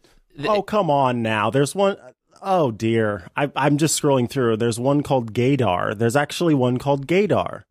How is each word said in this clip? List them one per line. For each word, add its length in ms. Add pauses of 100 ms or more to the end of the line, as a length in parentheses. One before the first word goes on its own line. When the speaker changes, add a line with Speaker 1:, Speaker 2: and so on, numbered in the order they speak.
(360)
Speaker 1:
th- 120
Speaker 2:
Oh, 140
come 280
on 320
now! 280
There's 240
one, 220 (460)
oh 280
dear. 640
I, 200
I'm 220
just 220
scrolling 300
through. 280
There's 220
one 220
called 320
Gaydar. 640
There's 180
actually 380
one 240
called 280
Gaydar. 640